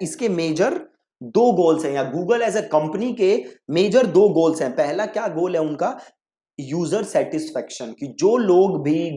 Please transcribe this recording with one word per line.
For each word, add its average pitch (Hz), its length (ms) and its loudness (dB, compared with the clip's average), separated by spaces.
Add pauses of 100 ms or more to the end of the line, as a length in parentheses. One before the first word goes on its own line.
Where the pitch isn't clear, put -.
इसके 208 260 -4
मेजर 170 480 0 (440)
दो 226 320 2
गोल्स 160 320 2
हैं, 139 80 -4
या 139 180 0
Google 214 340 0
as 196 100 0
a 208 140 -2
company 156 480 0
के - 420 0 (100)
मेजर 202 380 4
दो 185 220 6
गोल्स 160 320 2
हैं। 127 140 -4
पहला 160 320 -2
क्या 214 200 -6
गोल 175 280 -2
है 160 60 0
उनका? 156 380 -4 (600)
यूजर 165 440 -4
सेटिस्फेक्शन, 143 880 -6
कि 143 160 -12
जो 190 280 2
लोग 185 460 4
भी 151 120 2 (220)